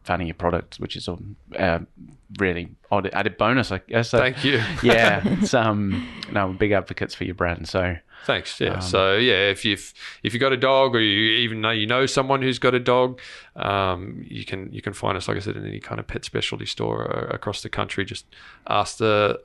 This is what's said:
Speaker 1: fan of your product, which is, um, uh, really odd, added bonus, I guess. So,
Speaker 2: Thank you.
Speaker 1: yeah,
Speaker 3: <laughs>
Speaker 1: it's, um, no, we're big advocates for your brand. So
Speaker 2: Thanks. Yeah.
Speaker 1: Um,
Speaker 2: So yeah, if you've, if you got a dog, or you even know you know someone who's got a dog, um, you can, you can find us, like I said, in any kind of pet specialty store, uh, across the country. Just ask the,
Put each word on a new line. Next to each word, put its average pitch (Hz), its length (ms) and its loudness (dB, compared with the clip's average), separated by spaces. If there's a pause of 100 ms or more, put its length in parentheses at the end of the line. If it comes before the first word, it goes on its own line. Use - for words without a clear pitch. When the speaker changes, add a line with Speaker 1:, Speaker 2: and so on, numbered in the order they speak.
Speaker 1:
fan 87 180 -2
of 85 60 -4
your 80 60 -6
product, 85 440 -2
which - 180 -8
is, - 120 -10
um, 95 280 -10 (220)
uh, 85 220 2 (580)
really 87 320 -2 (220)
odd, 98 220 2
added 101 240 -2
bonus, 117 340 2
I 95 160 -4
guess. 117 220 0
So, 120 100 4
Speaker 2:
Thank 127 240 0
you. 131 180 4 (220)
Speaker 1:
yeah, 113 400 6
Speaker 3:
<laughs> - 20 2
Speaker 1:
it's, - 280 0
um, 104 540 2 (240)
no, 101 160 0
we're 92 60 -4
big 101 200 2
advocates 95 420 -2
for - 80 -6
your 87 120 -6
brand. 87 320 -2
So 90 280 -2 (300)
Speaker 2:
Thanks. - 340 -2
Yeah. - 160 0
Speaker 1:
Um, 92 60 -4
Speaker 2:
So 95 340 4
yeah, 101 340 4
if 98 140 -2
you've, 101 300 -2 (300)
if 107 100 0
you 120 80 0
got 135 100 4
a 131 60 2
dog, 135 360 4
or 117 60 4
you 110 380 4
even 113 240 0
know 110 100 2
you 107 160 0
know 127 180 2
someone 135 360 2
who's 131 180 0
got 127 160 4
a 123 40 4
dog, 127 420 2 (340)
um, 95 720 -2
you 107 160 -10
can, 95 300 -10
you 104 80 -10
can 104 100 -6
find 98 240 -2
us, 90 140 -6
like 104 80 -2
I - 20 -4
said, 101 160 -6
in 104 100 -10
any 104 140 -8
kind 110 220 -10
of - 60 -12
pet - 180 -8
specialty 110 400 -6
store, 57 440 -4
uh, - 240 -4
across - 300 -6
the 110 60 -10
country. 101 340 -4
Just 95 220 -12 (420)
ask 104 300 -2
the, 104 480 2